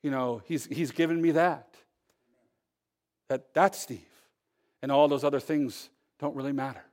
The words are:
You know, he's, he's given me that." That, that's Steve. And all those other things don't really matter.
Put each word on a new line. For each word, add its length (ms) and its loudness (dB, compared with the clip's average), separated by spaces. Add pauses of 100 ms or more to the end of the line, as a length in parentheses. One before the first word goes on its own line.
You 120 -4
know, 320 -4
he's, 220 -6
he's 260 -4
given 280 0
me 120 2
that." 420 0 (1500)
That, 240 -6
that's 260 2
Steve. 300 -12 (760)
And 100 -2
all 160 6
those 160 2
other 160 2
things 500 -2 (300)
don't 160 -6
really 160 -6
matter. 400 -8